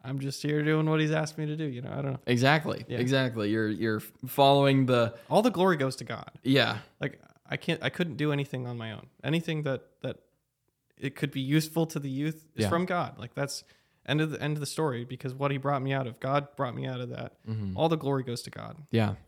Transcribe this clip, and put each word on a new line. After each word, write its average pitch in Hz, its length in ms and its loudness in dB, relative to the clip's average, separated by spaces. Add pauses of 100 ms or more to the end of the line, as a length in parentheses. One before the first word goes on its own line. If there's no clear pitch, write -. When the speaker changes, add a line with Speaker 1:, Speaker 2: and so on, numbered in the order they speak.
Speaker 1:
I'm 135 160 -6
just 135 220 -6
here 147 220 0
doing 156 260 2
what 156 120 4
he's 151 100 2
asked 156 260 -2
me 156 80 -4
to 151 120 -4
do, 156 80 -4
you 123 160 -6
know, 135 100 -8
I 151 40 -6
don't 139 180 -2
know. 123 120 -8
Speaker 2:
Exactly. 131 640 2
Speaker 1:
Yeah. 120 120 -4
Speaker 2:
Exactly. 123 520 0
You're, 110 160 2
you're 107 300 0
f-, - 140 -10 (160)
following 139 580 6
the 120 300 4 (140)
Speaker 1:
All 170 120 6
the 233 100 4
glory 180 240 4
goes 135 220 -2
to 127 80 -12
God. - 260 -10 (100)
Speaker 2:
Yeah. 117 360 4 (240)
Speaker 1:
Like, - 200 -8 (240)
I - 120 -6
can't, - 260 -4
I 131 60 -2
couldn't 160 260 -4
do 147 160 0
anything 135 340 -4
on 123 120 -8
my 113 160 -10
own. - 140 -14 (180)
Anything 160 380 -2
that, 131 200 -4 (180)
that - 160 -8 (800)
it 135 200 -6
could 143 140 -2
be 135 100 -4
useful 156 460 2
to 160 120 -8
the 139 100 -6
youth 147 460 -6
is 107 80 0
Speaker 2:
Yeah. 101 60 2
Speaker 1:
from 170 160 2
God. 175 340 -4
Like, - 140 -12
that's - 320 -6 (400)
end 147 160 2
of 156 100 0
the, 135 100 -6
end 147 140 -2
of 151 60 -4
the 143 40 -4
story, 139 380 -2
because 127 320 -8
what 139 160 0
he 143 60 0
brought 139 240 0
me 135 100 -2
out 135 160 0
of, 113 140 -10
God 139 340 0
brought 123 200 -4
me 131 120 -6
out 127 140 -6
of 123 80 -8
that. 120 240 -10 (140)
Speaker 2:
Mm-hmm. 104 300 -4
Speaker 1:
All 160 120 4
the 165 80 4
glory 135 260 0
goes 120 200 -6
to - 60 -14
God - 280 -12 (140)
Speaker 2:
Yeah. 107 240 4 (120)